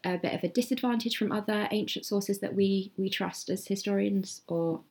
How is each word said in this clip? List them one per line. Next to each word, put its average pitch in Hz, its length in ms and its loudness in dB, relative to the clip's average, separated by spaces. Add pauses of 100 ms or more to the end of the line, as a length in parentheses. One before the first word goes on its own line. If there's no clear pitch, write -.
a 180 160 0
bit - 160 -2
of - 80 -2
a 175 60 -2
disadvantage 233 680 0
from 208 140 0
other 208 400 0
ancient 214 340 -2
sources 202 360 0
that 202 120 -4
we, 196 420 4
we 190 140 0
trust - 400 -4
as 190 160 -2
historians? 196 800 0
Or 165 440 0